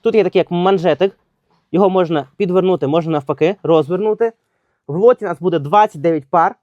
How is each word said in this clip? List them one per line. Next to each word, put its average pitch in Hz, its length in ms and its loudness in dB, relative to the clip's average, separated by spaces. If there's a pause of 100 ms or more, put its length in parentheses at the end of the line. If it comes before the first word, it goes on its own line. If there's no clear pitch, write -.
Тут 226 140 -2
є 208 80 4
такий 175 160 0
як - 120 -2
манжетик. 180 640 0 (540)
Його 185 180 2
можна 165 380 -2 (100)
підвернути, 180 500 0
можна 160 240 -2
навпаки 156 520 -2
розвернути. 185 720 -2 (540)
В 143 80 -10
лоті 214 300 2
у - 20 -6
нас 170 120 -8
буде 170 200 -2
двадцять 170 420 0
дев'ять 160 280 -2
пар. 180 340 0